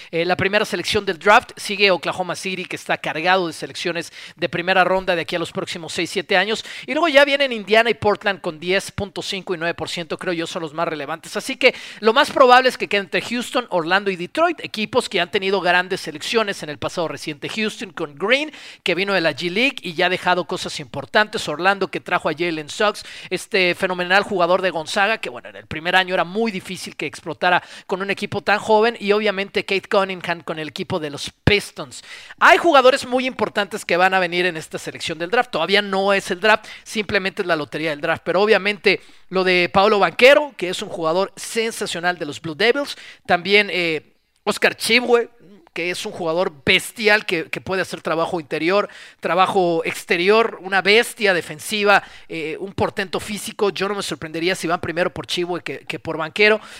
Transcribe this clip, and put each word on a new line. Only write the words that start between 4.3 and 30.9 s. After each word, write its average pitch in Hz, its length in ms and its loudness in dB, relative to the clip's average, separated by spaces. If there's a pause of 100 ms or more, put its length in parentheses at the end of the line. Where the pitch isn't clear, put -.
de 165 140 -4
primera 180 320 2
ronda 185 320 0
de 160 80 -2
aquí 175 140 -6
a - 20 -2
los 165 140 -6
próximos 170 400 -8
seis, 170 180 -4
siete 190 260 -2
años. 208 280 0 (220)
Y 254 60 -6
luego 311 140 2
ya 285 180 8
vienen 277 280 2
Indiana 220 360 2
y 226 60 0
Portland 202 460 -2
con 160 180 -8
diez 180 320 -2
punto 190 320 -8
cinco 190 320 -6
y 160 40 -4
nueve 170 160 -2
por 165 140 -8
ciento, 170 300 -8
creo 180 140 -4
yo, 165 140 -4
son 175 160 -8
los 151 120 -10
más 170 140 -2
relevantes. 151 480 -8
Así 247 180 -6
que 247 180 4 (280)
lo 220 120 4
más 277 200 2
probable 254 360 8
es 240 80 0
que 190 120 -6
quede 202 140 0
entre 185 200 -2
Houston, 240 480 -4
Orlando 185 400 0
y 185 60 -2
Detroit, 311 480 -2
equipos 214 440 -2
que 180 120 -2
han 175 100 -2
tenido 190 300 0
grandes 180 400 2
selecciones 196 640 -4
en 151 40 -8
el 147 100 -10
pasado 156 280 -4
reciente. 147 420 -10
Houston 214 440 -6
con 147 240 -10
Green, 262 340 0 (320)
que 175 140 0
vino 196 180 0
de 180 60 2
la 156 160 0
G 175 140 -6
League 247 320 0
y 175 120 -8
ya 175 120 2
ha 180 40 0
dejado 180 360 0
cosas - 340 -8
importantes. 214 680 -2
Orlando, 185 400 0
que 165 120 -8
trajo 180 280 -2
a 160 40 2
Jalen 156 360 -4
Suggs, 208 360 -2 (260)
este 180 460 0
fenomenal 180 480 2
jugador 185 380 2
de 185 80 0
Gonzaga, 196 480 -2
que, - 120 -10
bueno, 120 180 -14
en 104 60 -18
el 104 120 -18
primer 160 280 -2
año 185 180 2
era 180 120 0
muy 214 260 -2
difícil 185 460 -10
que 160 100 -6
explotara 175 560 0 (240)
con 185 160 -4
un 196 80 -4
equipo 202 320 -6
tan 202 160 2
joven. 220 400 4
Y 196 140 0
obviamente 202 520 -2
Kate 190 240 -4
Cunningham 185 540 -2
con 165 160 -8
el 156 100 -8
equipo 180 300 -6